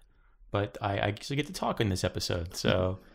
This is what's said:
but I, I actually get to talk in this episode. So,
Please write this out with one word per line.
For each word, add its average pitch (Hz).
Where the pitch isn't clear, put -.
but 104
I, 101
I -
actually 104
get 147
to -
talk -
in 113
this 92
episode. 90
So, 95